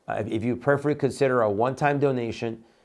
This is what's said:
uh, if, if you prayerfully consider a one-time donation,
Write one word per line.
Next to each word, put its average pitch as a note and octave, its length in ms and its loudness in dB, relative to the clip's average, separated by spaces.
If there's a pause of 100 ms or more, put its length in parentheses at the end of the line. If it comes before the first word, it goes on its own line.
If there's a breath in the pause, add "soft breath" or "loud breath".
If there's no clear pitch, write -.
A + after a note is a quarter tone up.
uh, G#2+ 140 -4
if, G#2 80 -4
if G#2+ 160 -2
you A#2+ 100 0
prayerfully C#3+ 400 0
consider B2+ 480 2
a G#2+ 80 4
one-time C3+ 480 0
donation, A#2 640 -2 (220 soft breath)